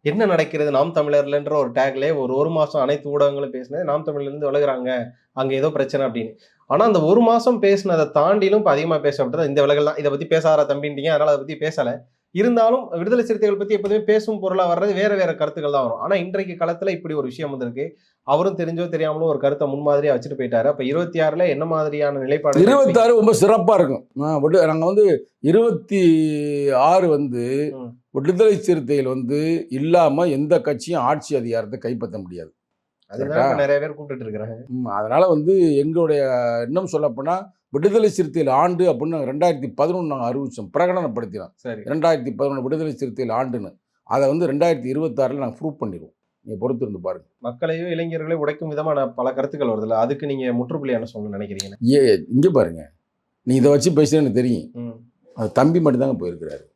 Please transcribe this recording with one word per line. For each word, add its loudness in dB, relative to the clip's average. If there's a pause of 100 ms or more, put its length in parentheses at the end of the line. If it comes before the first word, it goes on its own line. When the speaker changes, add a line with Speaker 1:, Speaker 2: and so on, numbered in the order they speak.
Speaker 1:
என்ன 0
நடக்கிறது 0
நாம் 0
தமிழர்லன்ற 0
ஒரு 0
டேக்லயே 0
ஒரு, -2
ஒரு 2
மாசம் 0
அனைத்து -2
ஊடகங்களும் 0
பேசினது -8
நாம் -2
தமிழர்ல -6
இருந்து -4
விலகுறாங்க, 0 (280)
அங்க -2
ஏதோ 0
பிரச்சனை -2
அப்படின்னு. -6 (320)
ஆனா 2
அந்த 4
ஒரு 4
மாசம் 2
பேசினதை 2
தாண்டிலும் 4
இப்ப 2
அதிகமா 2
பேசப்பட்டது 0
இந்த 0
விலகல் 4
தான். 0
இதை -2
பத்தி -6
பேசாத 2
தம்பின்றீங்க, -4
அதனால 2
அதை -2
பத்தி -4
பேசல. -4 (320)
இருந்தாலும் 2
விடுதலை 0
சிறுத்தைகள் 0
பத்தி -2
எப்போதுமே 0
பேசும் 0
பொருளா 2
வர்றது 0
வேற 0
வேற 0
கருத்துக்கள் -4
தான் 2
வரும். -4
ஆனா -2
இன்றைக்கு -4
களத்துல -4
இப்படி -6
ஒரு -2
விஷயம் -8
வந்திருக்கு. -8 (260)
அவரும் 0
தெரிஞ்சோ -4
தெரியாமலோ -2
ஒரு 0
கருத்தை 0
முன்மாதிரியா 0
வச்சுட்டு -6
போயிட்டாரு. 0
அப்ப -2
இருபத்தி -4
ஆறுல 2
என்ன -2
மாதிரியான -2
நிலைப்பாடு? 0
Speaker 2:
இருபத்தாறு 6
ரொம்ப 6
சிறப்பா 4
இருக்கும். 0 (120)
ஆ, 0
விடு-, 4
நாங்க 0
வந்து 2 (120)
இருபத்தி 2 (680)
ஆறு 4
வந்து 0
Speaker 1:
ம். -14 (180)
Speaker 2:
விடுதலை 2
சிறுத்தைகள் 0
வந்து -2
இல்லாம 2
எந்த 0
கட்சியும் -4
ஆட்சி -2
அதிகாரத்தை -4
கைப்பற்ற -8
முடியாது. -14 (520)
Speaker 1:
அதுதான் -4
Speaker 2:
கரெக்டா? 2
Speaker 1:
இப்ப 0
நிறைய 2
பேர் -6
கூப்பிட்டுட்டு -12
இருக்கிறாங்க. -10
Speaker 2:
ம், -6
அதனால 2
வந்து 2
எங்களுடைய 2 (320)
இன்னும் -4
சொல்லப்போனா -2 (220)
விடுதலை 2
சிறுத்தைகள் 0
ஆண்டு 2
அப்படின்னு -4
நாங்க -4
ரெண்டாயிரத்தி 0 (100)
பதினொன்னு 0
நாங்க -4
அறிவிச்சோம், -8
பிரகடனப்படுத்தினோம். -2
Speaker 1:
சரி. -12
Speaker 2:
ரெண்டாயிரத்தி -2
பதினொன்னு -2
விடுதலை -4
சிறுத்தைகள் -6
ஆண்டுன்னு. -6 (240)
அதை 0
வந்து 0
ரெண்டாயிரத்தி 0 (100)
இருபத்தாறுல -2
நாங்க -6
ப்ரூவ் -8
பண்ணிடுவோம். -10 (240)
நீங்க -12
பொறுத்து -4
இருந்து -10
பாருங்க. -8 (120)
Speaker 1:
மக்களையோ -6
இளைஞர்களையோ -6
உடைக்கும் -4
விதமான -2
பல -4
கருத்துக்கள் -4
வருதுல்ல, -2
அதுக்கு -2
நீங்க -4
முற்றுப்புள்ளி -4
என்ன -4
சொல்லணும்னு -10
நினைக்கிறீங்க? -4
Speaker 2:
ஏ, 4
இங்க 4
பாருங்க, 0 (520)
நீ 0
இதை 6
வச்சு 4
பேசுறேன்னு 2
தெரியும். -2
Speaker 1:
ம். -12 (400)
Speaker 2:
அது -6
தம்பி 4
மட்டும் 2
தாங்க -2
போயிருக்கிறாரு. -12 (120)